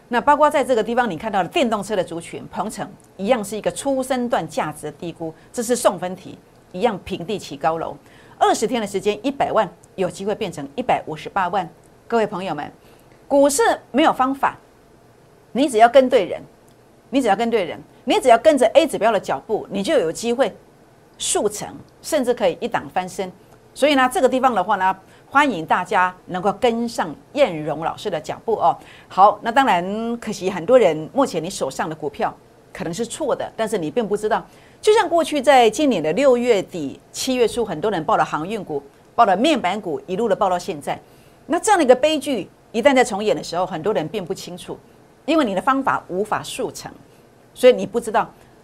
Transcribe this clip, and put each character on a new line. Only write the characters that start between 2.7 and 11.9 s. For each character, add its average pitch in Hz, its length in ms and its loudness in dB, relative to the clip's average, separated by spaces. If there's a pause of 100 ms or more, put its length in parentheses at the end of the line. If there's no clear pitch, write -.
一 196 100 -4
样 233 160 2
是 214 140 -8
一 - 20 -8
个 185 100 -2
初 262 320 -2
升 247 280 -4
段 190 180 -2
价 160 240 -6
值 - 120 -16
的 151 100 -8
低 170 180 -10
估， 160 220 -10 (180)
这 247 100 -6
是 240 140 -2
送 233 240 0
分 180 160 -8
题， - 220 -18 (340)
一 180 80 -10
样 208 240 0
平 175 220 -8
地 202 120 -6
起 147 200 -12
高 160 200 0
楼。 - 160 -8 (440)
二 381 180 4
十 233 100 -2
天 233 140 -2
的 208 80 -4
时 196 140 -4
间， 208 200 -2
一 269 80 -2
百 - 220 -2
万 202 180 2 (260)
有 180 140 -2
机 175 140 -12
会 202 100 -4
变 190 160 -6
成 156 160 -10 (100)
一 247 60 -4
百 190 260 -2
五 151 60 -8
十 156 140 -12
八 185 220 -4
万。 185 200 -4 (380)